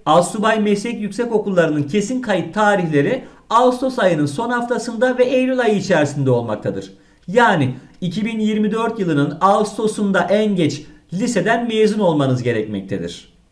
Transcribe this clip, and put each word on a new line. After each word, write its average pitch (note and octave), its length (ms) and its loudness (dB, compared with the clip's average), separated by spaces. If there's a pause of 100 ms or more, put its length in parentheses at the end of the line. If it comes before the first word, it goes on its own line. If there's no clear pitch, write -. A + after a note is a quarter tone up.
Astsubay G#3 540 2
Meslek G#3 420 0
Yüksekokullarının G3+ 840 0
kesin B3 380 -2
kayıt F#3 320 -2
tarihleri G3 720 2 (260)
Ağustos B3+ 500 2
ayının E3 260 2
son A#3 240 -4
haftasında A#3+ 680 -2
ve B3+ 60 6
Eylül B3+ 360 0
ayı A3 160 2
içerisinde C#3+ 560 0
olmaktadır. G#2+ 640 -4 (340)
Yani F3 480 2 (260)
iki G#3 240 -4
bin A3 140 -4
yirmi G#3+ 320 0
dört A3+ 280 -2
yılının D#3+ 420 0
Ağustos'unda G#3 800 0
en G#3 340 0
geç D3+ 280 0 (300)
liseden A#3 540 0
mezun G#3+ 320 2
olmanız C#3 440 2
gerekmektedir. G#2 880 -6 (180)